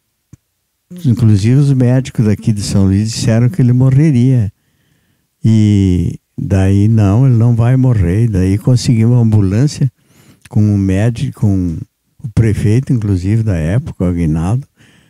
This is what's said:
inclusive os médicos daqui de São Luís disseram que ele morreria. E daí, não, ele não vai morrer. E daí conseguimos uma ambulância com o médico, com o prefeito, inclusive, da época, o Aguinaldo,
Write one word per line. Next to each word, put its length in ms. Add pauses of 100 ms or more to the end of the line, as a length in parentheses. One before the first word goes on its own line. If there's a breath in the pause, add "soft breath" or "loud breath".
(1040)
inclusive 500
os 160
médicos 540
daqui 260
de 100
São 240
Luís 260
disseram 380
que 120
ele 120
morreria. 800 (920)
E 760 (180)
daí, 500
não, 400
ele 100
não 180
vai 220
morrer. 460
E 40
daí 300
conseguimos 580
uma 60
ambulância 680 (580 soft breath)
com 240
o 40
médico, 640
com 360 (460)
o 60
prefeito, 640
inclusive, 520
da 120
época, 480
o 40
Aguinaldo, 600 (420 soft breath)